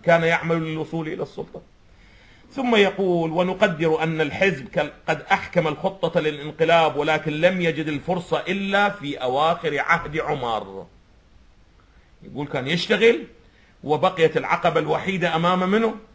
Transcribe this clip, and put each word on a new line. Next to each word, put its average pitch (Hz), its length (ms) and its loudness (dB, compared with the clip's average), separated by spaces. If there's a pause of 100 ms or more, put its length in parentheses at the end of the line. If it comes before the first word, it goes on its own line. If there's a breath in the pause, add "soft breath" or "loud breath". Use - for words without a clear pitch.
كان 170 200 4
يعمل 165 340 0
للوصول 160 500 -6
إلى 156 160 -6
السلطة". - 380 -12 (880 soft breath)
ثم 247 240 0
يقول: 185 560 2
"ونقدر 170 720 2
أن 160 180 0
الحزب 156 460 0
كال-، 147 240 -2 (180)
قد 156 120 0 (100)
أحكم 175 360 0
الخطة 170 520 -2
للانقلاب، 151 760 2
ولكن 151 340 0
لم 175 300 2
يجد 156 260 -2
الفرصة 156 600 -2
إلا 196 420 0
في 143 280 -8
أواخر 147 600 0
عهد 160 380 0
عمر". 113 680 -4 (1400 soft breath)
يقول 143 240 -10
كان 131 200 -4
يشتغل، 196 560 2 (600 soft breath)
وبقيت 160 540 2
العقبة 160 420 0
الوحيدة 165 560 -2
أمام 185 340 2
منه؟ 226 260 2 (200)